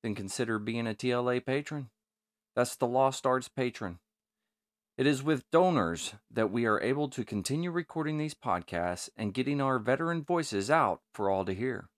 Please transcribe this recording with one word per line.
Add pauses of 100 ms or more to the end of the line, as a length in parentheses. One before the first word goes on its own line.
Then
consider
being
a
T
L
A
patron. (640)
That's
the
Lost
Arts
patron. (1000)
It
is
with
donors (160)
that
we
are
able
to
continue
recording
these
podcasts
and
getting
our
veteran
voices
out (120)
for
all
to
hear.